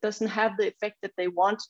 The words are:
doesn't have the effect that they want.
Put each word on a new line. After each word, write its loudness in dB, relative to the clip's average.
doesn't -2
have 0
the 2
effect -6
that -8
they 0
want. 2